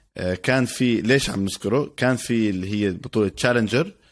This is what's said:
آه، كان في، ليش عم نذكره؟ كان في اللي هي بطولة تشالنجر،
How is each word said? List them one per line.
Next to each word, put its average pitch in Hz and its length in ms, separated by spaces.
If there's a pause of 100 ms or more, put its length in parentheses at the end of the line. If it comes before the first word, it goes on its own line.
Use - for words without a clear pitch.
(180)
آه، 92 180
كان 127 300
في، 117 360
ليش 135 280
عم 98 140
نذكره؟ 104 540
كان 127 180
في 113 340
اللي 92 220
هي 104 200
بطولة 101 380
تشالنجر، 120 640 (180)